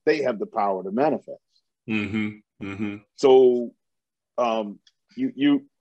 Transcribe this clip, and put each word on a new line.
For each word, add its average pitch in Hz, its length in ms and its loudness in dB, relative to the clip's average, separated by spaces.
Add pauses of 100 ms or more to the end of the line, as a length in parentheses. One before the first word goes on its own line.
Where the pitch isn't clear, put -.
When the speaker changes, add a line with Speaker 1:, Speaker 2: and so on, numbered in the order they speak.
Speaker 1:
they 151 160 2
have 123 160 -4
the 104 80 -6
power 98 360 -4
to 95 80 -10
manifest. 131 500 -4 (480)
Speaker 2:
Mm-hmm. 107 800 -6
Mm-hmm. 101 300 -8 (200)
Speaker 1:
So, 127 580 4 (640)
um, 113 400 -2 (380)
you, 127 180 -4
you, 143 320 0 (140)